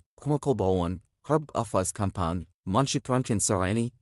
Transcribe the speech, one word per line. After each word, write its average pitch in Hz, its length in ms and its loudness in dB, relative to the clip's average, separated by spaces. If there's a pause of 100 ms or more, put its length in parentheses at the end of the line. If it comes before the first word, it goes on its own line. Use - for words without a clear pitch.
(160)
খমকো 143 380 0
ভবন, 95 380 2 (320)
হার্ব 156 220 0 (100)
আফাজ 101 380 0
খাম্পান, 95 420 -2 (320)
মুন্সি 127 320 0
প্রাণচন্দ 123 460 0
সরাইনি, 104 400 0 (160)